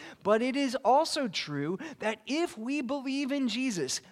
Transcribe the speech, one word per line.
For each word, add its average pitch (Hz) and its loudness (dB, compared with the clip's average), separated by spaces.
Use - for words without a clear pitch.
But 220 4
it 254 0
is 269 0
also 285 4
true 151 -2
that 214 -2
if 320 -2
we 269 -2
believe 269 -2
in 269 2
Jesus, 214 -2